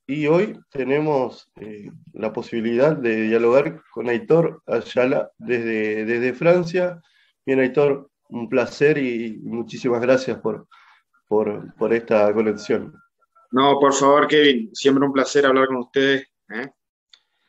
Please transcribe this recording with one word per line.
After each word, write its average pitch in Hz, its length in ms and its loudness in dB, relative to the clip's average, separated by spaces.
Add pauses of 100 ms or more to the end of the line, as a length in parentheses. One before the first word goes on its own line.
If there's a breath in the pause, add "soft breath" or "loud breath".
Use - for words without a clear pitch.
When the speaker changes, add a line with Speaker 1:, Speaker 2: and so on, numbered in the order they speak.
Speaker 1:
y 147 200 -4
hoy 185 320 2 (120)
tenemos, 135 880 -2
eh, 104 320 -16 (240)
la 110 200 -6
posibilidad 117 640 0
de 117 280 -2
dialogar 117 580 2 (100)
con 117 200 -8
Aitor 151 560 0
Ayala - 720 -2
desde, 110 680 -4
desde 120 300 -2
Francia. 170 680 0 (460)
Bien, 131 140 2
Aitor, 135 500 0 (180)
un 117 220 -10
placer 143 480 2
y 117 440 -6
muchísimas 117 600 -4
gracias 127 380 0
por, 104 260 -8 (600 soft breath)
por, 107 500 -2
por 110 180 0
esta 107 400 2
conexión. 107 580 -2 (580)
Speaker 2:
No, 139 300 2
por 139 140 4
favor, 139 340 4
Kevin, 143 460 2
siempre 139 320 2
un 139 60 -2
placer 135 340 2
hablar 131 220 4
con 131 80 -4
ustedes, 135 520 -2 (220)
¿eh? 120 180 -10 (800)